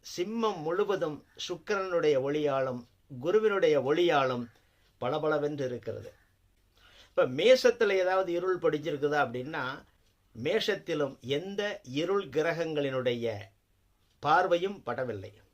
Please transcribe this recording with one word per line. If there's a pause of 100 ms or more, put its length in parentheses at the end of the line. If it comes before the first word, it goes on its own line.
சிம்மம்
முழுவதும் (200)
சுக்கிரனுடைய
ஒளியாலும் (400)
குருவினுடைய
ஒளியாலும் (560)
பளபளவென்று
இருக்கிறது. (920)
இப்ப
மேஷத்துல
ஏதாவது
இருள்
படிஞ்சிருக்குதா
அப்படின்னா, (680)
மேஷத்திலும் (160)
எந்த (320)
இருள்
கிரகங்களினுடைய (960)
பார்வையும்
படவில்லை. (220)